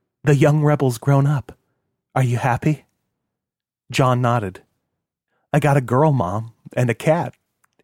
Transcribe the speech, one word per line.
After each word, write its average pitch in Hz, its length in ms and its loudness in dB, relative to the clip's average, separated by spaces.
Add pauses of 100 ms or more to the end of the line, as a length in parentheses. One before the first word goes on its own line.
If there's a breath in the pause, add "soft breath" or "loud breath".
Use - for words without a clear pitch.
(260 soft breath)
The 147 100 4
young 147 260 2
rebel's 139 360 0
grown 139 280 2
up. 143 320 -4 (560)
Are 131 100 0
you 120 140 -2
happy?" 135 480 -2 (1040)
John 127 320 0
nodded. 117 400 -2 (920)
"I 147 80 2
got 143 160 2
a 139 40 2
girl, 127 300 2
Mom, 113 400 -4 (240)
and 123 140 0
a 113 40 -2
cat, 160 420 -2 (480)